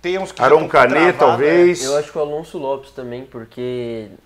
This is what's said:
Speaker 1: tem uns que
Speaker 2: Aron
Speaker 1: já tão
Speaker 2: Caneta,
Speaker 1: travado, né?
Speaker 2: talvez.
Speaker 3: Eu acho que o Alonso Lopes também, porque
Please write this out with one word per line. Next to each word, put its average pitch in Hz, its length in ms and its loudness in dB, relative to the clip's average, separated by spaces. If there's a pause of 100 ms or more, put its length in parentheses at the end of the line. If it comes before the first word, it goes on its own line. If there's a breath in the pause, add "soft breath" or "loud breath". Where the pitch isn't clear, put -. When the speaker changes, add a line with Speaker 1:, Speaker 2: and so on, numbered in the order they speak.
Speaker 1:
tem 180 180 -6
uns 190 140 -8
que - 100 -6
Speaker 2:
Aron 135 140 6
Speaker 1:
já 160 40 4
tão 156 80 -6
Speaker 2:
Caneta, 151 480 4
Speaker 1:
travado, 127 260 2
né? 147 60 2
Speaker 2:
talvez. 175 340 4
Speaker 3:
Eu 139 140 -2
acho 151 160 -4
que 170 60 -8
o - 20 -4
Alonso 151 380 -8
Lopes 135 320 -8
também, 123 340 -12
porque 120 840 -10 (180)